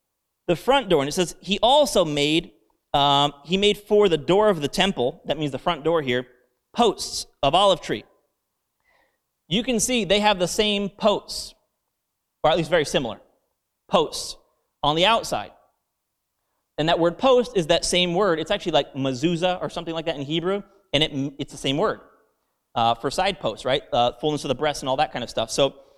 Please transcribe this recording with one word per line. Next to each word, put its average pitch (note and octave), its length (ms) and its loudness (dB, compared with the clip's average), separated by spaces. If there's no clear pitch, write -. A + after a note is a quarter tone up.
The E3+ 80 2
front B3+ 320 0
door, D#3+ 140 2
and C#3 60 -2
it D3 40 -6
says, F3+ 280 -4
"He G3 220 -4
also B3 420 4
made, D3+ 480 0
um, C#3+ 420 4
he F3 120 -2
made G3+ 220 2
for G#3 300 4
the D#3+ 100 2
door F3+ 300 2
of E3+ 140 0
the C#3+ 60 0
temple," D#3+ 580 -2
that D3 120 -4
means D3+ 140 -4
the E3+ 60 -6
front D#3+ 260 -4
door E3 180 0
here, B2+ 240 -2
"posts - 540 -2
of C#3+ 120 2
olive F#3+ 280 4
tree." A2+ 220 -6
You G3+ 160 -2
can B3 160 -2
see A#3+ 260 0
they F#3+ 160 2
have G#3 180 2
the F3+ 100 0
same G3+ 400 0
posts, - 680 -2
or D3+ 80 4
at E3 60 2
least D#3 140 -2
very D#3+ 160 2
similar B2 340 -4
posts - 480 -2
on D3 140 0
the F3 80 2
outside. D3+ 480 -2
And D3+ 120 -2
that E3+ 100 2
word E3+ 200 0
post B3+ 360 2
is E3 140 0
that E3+ 160 2
same F3+ 300 0
word. F3 260 0
It's D#3+ 100 -6
actually G3+ 220 -4
like C#3+ 220 0
mezuzah D#3+ 680 -2
or C#3+ 80 -6
something E3 240 -8
like D#3+ 120 -8
that D#3 100 -4
in C#3+ 60 -8
Hebrew, E3+ 400 -4
and D3 100 2
it, D3 360 -4
it's C#3 140 -10
the C#3+ 60 -18
same C#3 180 -2
word, D#3+ 240 -2
uh, A#2 200 2
for C#3 160 -6
side F#3 280 -2
posts, - 260 -6
right? C3 180 -2
Uh, B2 200 2
fullness D3+ 320 -4
of D#3 40 -6
the C3+ 60 0
breast D3 280 -4
and C#3 60 -6
all C3 80 0
that D3+ 160 0
kind B2 100 -8
of A2+ 80 -10
stuff. - 200 -6
So C#3 260 0